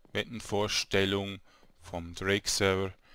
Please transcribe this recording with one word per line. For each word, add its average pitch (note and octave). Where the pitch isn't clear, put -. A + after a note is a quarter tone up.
Weltenvorstellung G2
vom E2+
Drake-Server. F#2+